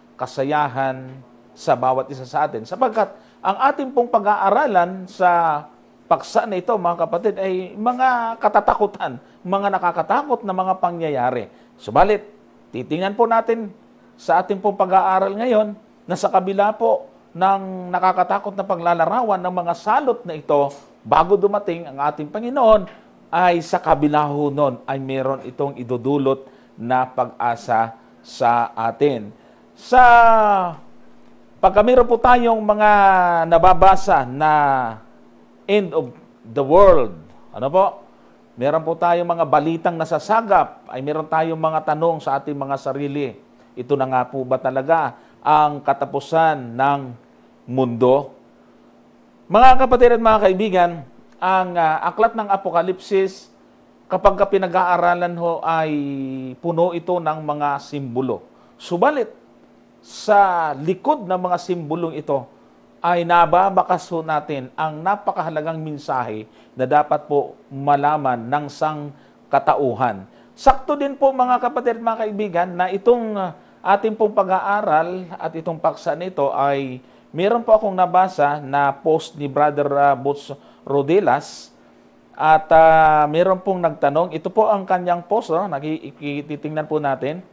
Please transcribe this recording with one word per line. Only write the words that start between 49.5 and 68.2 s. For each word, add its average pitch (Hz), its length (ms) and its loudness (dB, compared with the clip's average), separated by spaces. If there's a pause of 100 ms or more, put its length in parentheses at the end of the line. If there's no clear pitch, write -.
kapatid 240 320 6
at 226 80 -4
mga 208 240 4
kaibigan, 185 420 2 (480)
ang, 185 320 0
ah, 160 320 0
aklat 220 320 0
ng 208 160 -4
Apokalipsis, 190 960 -2 (640)
kapag 190 240 2
ka 196 80 0
pinag-aaralan 175 960 0
ho, 170 240 -4
ay 160 240 0 (720)
puno 170 320 0
ito 175 240 -4
ng 160 240 -4
mga 147 400 -4
simbolo. 127 640 -6 (320)
Subalit, 233 560 -2 (720)
sa 180 720 0
likod 190 480 -4
ng 180 160 -4
mga 180 160 -2
simbolong 170 560 -6
ito, 139 320 -4 (560)
ay 175 240 0
nababakas 175 880 2
ho 165 80 -4
natin 147 560 -6
ang 156 240 -6
napakahalagang 160 800 -6
mensahe 131 640 -6 (320)
na 131 80 -2
dapat 147 400 2
po 143 320 -2 (160)
malaman 143 640 0